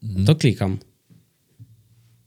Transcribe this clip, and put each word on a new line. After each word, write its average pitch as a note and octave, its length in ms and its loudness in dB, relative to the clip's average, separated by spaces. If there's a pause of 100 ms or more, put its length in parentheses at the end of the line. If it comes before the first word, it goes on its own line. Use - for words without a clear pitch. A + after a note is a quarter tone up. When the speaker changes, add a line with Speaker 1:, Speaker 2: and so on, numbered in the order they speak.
Speaker 1:
Mhm. G2 240 -2
Speaker 2:
to D#3 100 4
klikam. G2+ 420 -2 (1500)